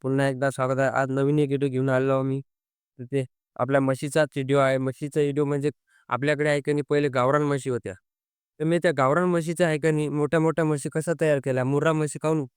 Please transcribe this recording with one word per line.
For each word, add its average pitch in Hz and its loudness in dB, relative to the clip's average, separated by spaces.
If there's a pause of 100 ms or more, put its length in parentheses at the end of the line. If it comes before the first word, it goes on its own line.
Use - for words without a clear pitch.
पुन्हा 135 0
एकदा 135 -2
स्वागत 131 -2
आहे. 135 2
आज 131 0
नवीन 139 2
एक 147 2
व्हिडिओ 139 -2
घेऊन 131 -2
आलेलो 131 2
आहो 135 0
मी. 135 -4 (580)
तर 127 -16
ते 131 -4 (320)
आपल्या 135 0
म्हशीचाच 139 0
व्हिडिओ 139 0
आहे. 135 4
म्हशीचा 131 -4
व्हिडिओ 143 0
म्हणजे 143 -2 (400)
आपल्याकडे 143 0
आहे 147 0
की 147 -2
नाही, 147 0
पहिले 147 2
गावरान 131 2
म्हशी 139 -2
होत्या. 104 -6 (680)
तर 156 -4
मी 170 2
त्या 170 2
गावरान 143 2
म्हशीच्या 170 0
आहे 156 0
का 160 0
नाही, 151 0
मोठ्या 151 0
मोठ्या 160 2
म्हशी 151 -2
कशा 160 -4
तयार 151 4
केल्या, 127 0
मुर्रा 143 2
म्हशी 151 -4
काहून, 156 -2 (120)